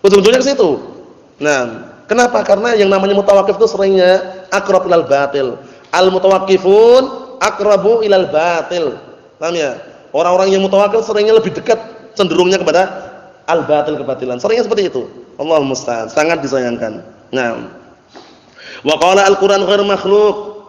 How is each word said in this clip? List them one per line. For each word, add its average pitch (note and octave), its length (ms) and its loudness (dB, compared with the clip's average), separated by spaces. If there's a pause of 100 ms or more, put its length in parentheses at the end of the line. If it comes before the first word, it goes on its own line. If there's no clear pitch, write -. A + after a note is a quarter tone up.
Ujung-ujungnya G3+ 400 4
ke C4 80 0
situ. D#3+ 320 0 (560)
Nah, B2 480 -4 (240)
kenapa? A#3+ 320 0
Karena A3 320 0
yang G3 160 2
namanya G3 240 2
mutawakif G3 400 2
itu G#3+ 160 2
seringnya F#3+ 800 0
aqrab G3 400 0
ilal E3 160 2
batil. C#3 480 -2 (380)
Al-mutawakifun F#3+ 1400 2
aqrabu G#3 640 0
ilal G3 320 2
batil. D#3+ 640 -2 (400)
Paham E3 160 -6
ya? D3 240 -4 (320)
Orang-orang F3+ 440 0
yang F#3+ 120 0
mutawakif G3+ 400 0
seringnya G#3+ 320 2
lebih - 160 0
dekat, - 240 -2 (400)
cenderungnya F3+ 400 2
kepada F3 560 -2 (320)
al-batil, D3 560 -2
kebatilan. B2 400 -6
Seringnya A#3 240 0
seperti G3+ 240 -2
itu. B2 160 -6 (320)
Allahul D3 320 0
musta'an. A#2 400 -6
Sangat D#3 320 0
disayangkan. A#2+ 640 -4 (240)
Nah. A#2+ 400 -4 (1120)
Wa D3+ 160 -2
qala F#3+ 320 4
al-Qur'an G3 400 2
ghair G3+ 160 2
makhluk. G3+ 500 2 (340)